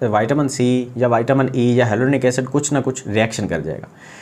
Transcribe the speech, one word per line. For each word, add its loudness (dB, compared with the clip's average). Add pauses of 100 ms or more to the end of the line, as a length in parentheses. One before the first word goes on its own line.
विटामिन 0
सी 0
या 2
विटामिन 2
ई 2
या 4
hyaluronic 2
एसिड 0
कुछ -2
ना 2
कुछ -6
रिएक्शन 0
कर -4
जाएगा। -10 (340)